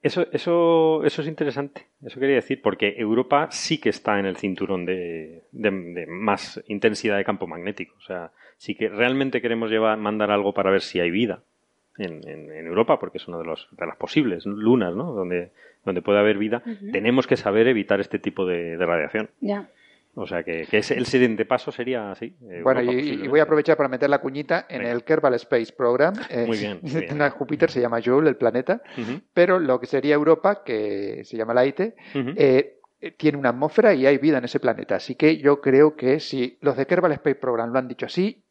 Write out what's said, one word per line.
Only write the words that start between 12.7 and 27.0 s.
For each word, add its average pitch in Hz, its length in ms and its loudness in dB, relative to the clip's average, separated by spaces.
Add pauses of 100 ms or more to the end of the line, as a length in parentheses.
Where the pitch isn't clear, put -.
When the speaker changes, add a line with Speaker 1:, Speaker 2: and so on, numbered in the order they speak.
Speaker 1:
porque - 180 -10
es - 80 -12
una 87 120 -10
de 82 60 -10
los, 82 280 -10
de 87 140 -8
las 80 100 -12
posibles 107 500 -2
lunas, 104 480 2
¿no? 147 180 -6
Donde, 90 380 -4 (340)
donde 90 180 -2
puede 101 180 2
haber 104 180 4
vida, 107 260 -2
Speaker 2:
Ujú. 123 280 -10
Speaker 1:
tenemos 120 340 0
que 131 100 2
saber 110 300 2
evitar 104 320 2
este 98 220 -4
tipo 95 260 -4
de, 85 300 -4
de 87 100 0
radiación. 85 440 -2 (100)
Speaker 2:
Ya. 202 300 -6 (480)
Speaker 1:
O 95 80 -8
sea, 85 180 -6
que, 82 260 -6
que 110 80 2
ese, 120 180 0
el 127 80 -2
siguiente 120 400 2
paso 127 260 -2
sería 117 400 -6
así, 113 240 -12 (140)
eh, 87 140 -14
Speaker 3:
Bueno, 127 180 2
Speaker 1:
Europa - 20 0
Speaker 3:
y, 120 120 0
y 127 60 0
Speaker 1:
posiblemente. 147 280 -6
Speaker 3:
voy 147 120 4
a - 20 6
aprovechar 151 340 4
para 139 140 0
meter 131 180 0
la 143 140 4
cuñita 151 480 -4
en 147 80 -10
Speaker 1:
Venga. 120 140 -4
Speaker 3:
el 120 120 -4
Kerbal 151 300 2
Space 117 420 -2
Program. 135 380 2 (160)
Eh, 120 160 -2
Speaker 1:
Muy 113 100 0
bien, 104 240 -4
muy 160 100 -10
Speaker 3:
<laughs> 156 120 -2